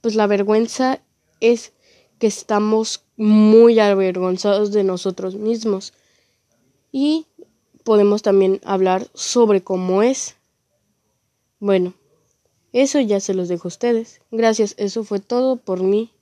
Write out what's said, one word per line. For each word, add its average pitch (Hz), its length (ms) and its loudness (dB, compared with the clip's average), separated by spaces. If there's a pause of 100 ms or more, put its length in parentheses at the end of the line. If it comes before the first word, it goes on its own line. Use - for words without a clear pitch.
Pues 220 140 -4
la 214 100 2
vergüenza 214 760 -2 (400)
es 226 320 -2 (440)
que 226 100 -2
estamos 214 760 -2 (140)
muy 214 600 6
avergonzados 196 920 0
de 208 120 0
nosotros 190 520 -6
mismos. 214 580 -4 (1000)
Y 302 360 -2 (560)
podemos 208 380 2
también 196 420 2
hablar 190 500 -2
sobre 214 480 0
cómo 185 400 -2
es. 254 340 -2 (1200)
Bueno, 190 340 0 (760)
eso 277 300 2
ya 208 180 0
se 196 140 -6
los 180 160 -4
dejo 175 180 -6
a - 20 -8
ustedes. 226 520 -4 (100)
Gracias, 226 460 0
eso 208 260 -6
fue 202 160 -6
todo 247 380 -2
por 185 260 -6
mí. 208 380 -2